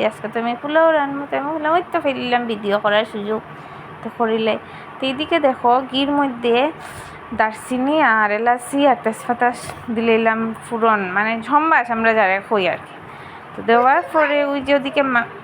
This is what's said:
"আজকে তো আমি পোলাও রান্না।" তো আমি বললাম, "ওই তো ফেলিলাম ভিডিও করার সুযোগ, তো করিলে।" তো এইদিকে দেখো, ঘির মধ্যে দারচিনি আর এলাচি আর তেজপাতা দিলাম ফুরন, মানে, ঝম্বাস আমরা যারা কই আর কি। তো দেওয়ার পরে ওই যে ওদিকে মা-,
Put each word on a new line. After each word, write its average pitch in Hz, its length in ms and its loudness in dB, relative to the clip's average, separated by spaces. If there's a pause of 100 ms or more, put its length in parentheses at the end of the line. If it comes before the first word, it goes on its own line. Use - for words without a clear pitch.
"আজকে 220 220 -4
তো 226 120 -4
আমি 233 160 -2
পোলাও 311 360 2
রান্না।" 285 380 -2
তো - 80 -4
আমি 277 160 -4
বললাম, 311 200 0
"ওই 349 180 2
তো 339 80 -2
ফেলিলাম 247 460 0
ভিডিও 208 340 -2
করার 214 260 2
সুযোগ, 214 360 -6 (600)
তো 226 140 -10
করিলে।" 220 380 0 (440)
তো 269 60 -4
এইদিকে 302 340 -2
দেখো, 254 420 4 (100)
ঘির 269 200 0
মধ্যে 262 600 2 (640)
দারচিনি 254 680 0
আর 220 300 4
এলাচি 247 560 2
আর 247 160 4
তেজপাতা 233 460 0 (460)
দিলাম 226 600 2 (100)
ফুরন, 220 360 2 (100)
মানে, 220 300 0
ঝম্বাস 294 480 2
আমরা 226 240 2
যারা 196 360 4
কই 196 180 2
আর 160 100 0
কি। - 180 -16 (600)
তো - 60 -10
দেওয়ার 240 400 4 (120)
পরে 294 320 2
ওই 285 160 -2
যে 269 140 2
ওদিকে 277 280 0
মা-, 247 280 0 (120)